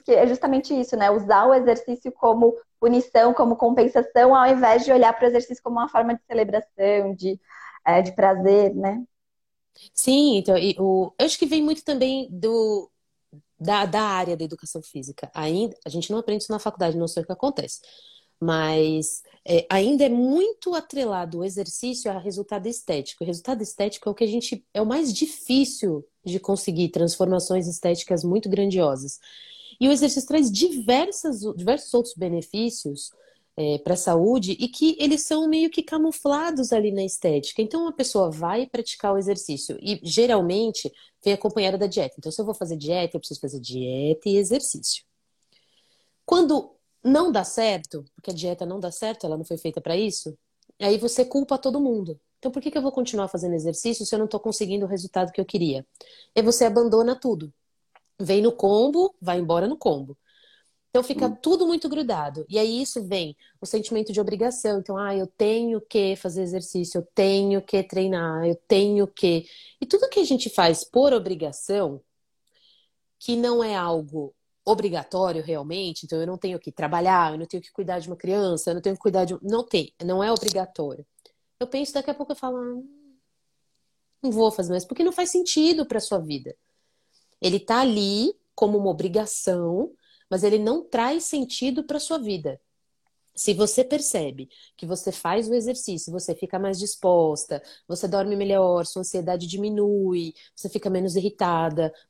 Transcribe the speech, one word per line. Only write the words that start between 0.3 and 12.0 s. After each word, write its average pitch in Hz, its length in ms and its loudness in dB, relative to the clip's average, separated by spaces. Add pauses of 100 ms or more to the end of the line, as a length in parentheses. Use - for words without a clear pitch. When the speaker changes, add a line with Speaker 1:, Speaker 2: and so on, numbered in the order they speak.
Speaker 1:
isso, 247 200 -2
né? 202 120 4
Usar 208 360 6
o 269 80 8
exercício 240 580 0
como 233 420 4 (240)
punição, 240 540 6
como 233 240 4
compensação, 240 800 6
ao 254 120 8
invés 247 380 6
de 269 80 4
olhar 233 220 8
pro 247 120 2
exercício 247 360 2
como 233 160 -4
uma 240 100 -2
forma 233 260 2
de 233 120 -10
celebração, 202 920 0
de, 190 240 -4 (460)
é, 175 160 6
de 185 100 -2
prazer, 196 640 6
né? 196 280 -2 (920)
Speaker 2:
Sim, 269 420 4
então, 190 220 4
e 190 200 0
o, 190 400 2
eu 285 60 4
acho 311 140 0
que 330 80 2
vem 302 160 2
muito 311 200 0
também 262 480 -2